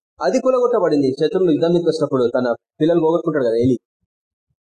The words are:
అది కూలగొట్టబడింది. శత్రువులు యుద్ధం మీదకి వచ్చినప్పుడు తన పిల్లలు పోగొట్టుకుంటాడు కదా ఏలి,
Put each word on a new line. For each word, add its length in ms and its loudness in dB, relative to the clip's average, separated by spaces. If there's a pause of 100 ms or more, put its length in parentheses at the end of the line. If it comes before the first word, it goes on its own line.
(220)
అది 180 0
కూలగొట్టబడింది. 720 0
శత్రువులు 400 0
యుద్ధం 160 0
మీదకి 220 0
వచ్చినప్పుడు 460 -2
తన 200 -2 (260)
పిల్లలు 180 2
పోగొట్టుకుంటాడు 440 0
కదా 120 0
ఏలి, 240 2 (880)